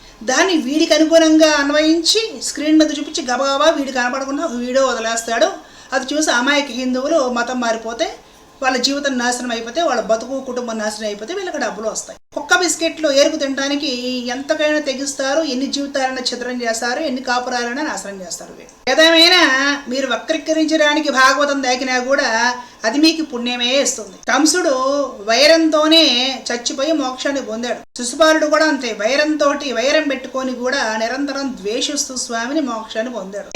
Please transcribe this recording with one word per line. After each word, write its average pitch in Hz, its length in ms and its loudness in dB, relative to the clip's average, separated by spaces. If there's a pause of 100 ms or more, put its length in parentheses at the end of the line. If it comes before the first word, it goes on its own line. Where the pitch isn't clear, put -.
(220)
దాన్ని 311 340 2
వీడికి 302 380 2
అనుగుణంగా 320 580 6
అన్వయించి 311 680 4 (220)
స్క్రీన్ 311 360 2
మీద 302 120 6
చూపించి 294 360 -6
గబగబా 277 440 2
వీడికి 277 280 -4
కనపడకుండా 269 460 -2
ఒక 247 80 -4
వీడియో 247 340 0
వదిలేస్తాడు. 233 640 -2 (440)
అది 269 220 -4
చూసి 311 160 0
అమాయక 277 400 0
హిందువులు 254 580 0
మతం 240 320 -4
మారిపోతే 226 460 -4 (560)
వాళ్ళ 262 140 2
జీవితం 277 420 -2
నాశనం 247 320 -2
అయిపోతే, 233 320 -4
వాళ్ళ 247 200 0
బతుకు 240 380 -2
కుటుంబం 233 380 -6
నాశనం 214 280 -6
అయిపోతే 214 280 -8
వీళ్ళకి 359 240 -6
డబ్బులు 214 300 -4
వస్తాయి. - 300 -10 (160)
కుక్క 311 220 0
బిస్కెట్లు 320 560 0
ఏరుకు 302 240 2
తినడానికి 277 540 -4 (380)
ఎంతకైనా 302 500 -2
తెగిస్తారు, 277 640 -2
ఎన్ని 269 240 -2
జీవితాలైనా 262 560 -4
ఛిద్రం 247 400 -6
చేస్తారు, 240 380 -2
ఎన్ని 269 220 -4
కాపురాలైనా 247 600 -4
నాశనం 202 380 -8
చేస్తారు 175 320 -14
వీళ్ళు. - 380 -8
ఏదేమైనా 330 500 6 (480)
మీరు 262 180 -2
వక్రీకరించడానికి 302 1040 2
భాగవతం 277 520 4
దాకినా 254 360 0
కూడా 269 300 2 (560)
అది 226 140 0
మీకు 320 240 4
పుణ్యమే 247 600 -2
ఇస్తుంది. - 340 -6 (120)
కంసుడు 311 460 2 (480)
వైరంతోనే 311 840 4 (480)
చచ్చిపోయి 277 400 -2
మోక్షాన్ని 269 500 -2
పొందాడు, 226 600 -8
శిశుపాలుడు 311 440 4
కూడా 311 200 4
అంతే, 247 340 -2
వైరంతోటి, 294 720 0
వైరం 285 360 2
పెట్టుకొని 254 460 -4
కూడా 240 420 -2
నిరంతరం 269 640 -4
ద్వేషిస్తూ 269 560 -4
స్వామిని 247 440 -4
మోక్షాన్ని 233 520 -6
పొందాడు. 196 440 -10